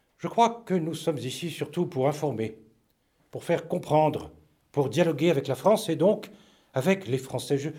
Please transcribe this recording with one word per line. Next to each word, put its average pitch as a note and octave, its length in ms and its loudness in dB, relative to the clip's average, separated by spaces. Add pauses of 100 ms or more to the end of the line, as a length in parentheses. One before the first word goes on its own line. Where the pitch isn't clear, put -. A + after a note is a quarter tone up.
(180)
je F3 100 -6
crois A#3 380 2
que F3+ 80 -2
nous E3 200 0
sommes D3+ 260 -2
ici C3 300 -6
surtout E3+ 360 -4
pour C3+ 240 0
informer, C3 480 -2 (760)
pour - 140 -12
faire D#3+ 240 -2
comprendre, D#3 600 2 (440)
pour C3+ 160 0
dialoguer D#3+ 400 2
avec C#3 180 2
la C3 80 -2
France G#3 320 2
et D#3+ 80 0
donc G3 340 2 (440)
avec D#3 340 0
les B2+ 100 0
Français. B2+ 400 -2
Je C#3 220 -6